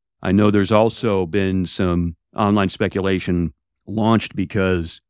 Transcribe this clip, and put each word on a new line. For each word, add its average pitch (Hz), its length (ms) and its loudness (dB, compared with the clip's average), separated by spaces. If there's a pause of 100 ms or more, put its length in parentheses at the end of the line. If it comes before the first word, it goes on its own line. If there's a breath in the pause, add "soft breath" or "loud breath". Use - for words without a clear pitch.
(220)
I 92 100 -2
know 104 180 4
there's 101 220 2
also 107 540 0
been 95 400 -2
some 87 500 -2 (200)
online 101 320 2
speculation 90 840 -2 (340)
launched 107 500 0
because 92 720 -2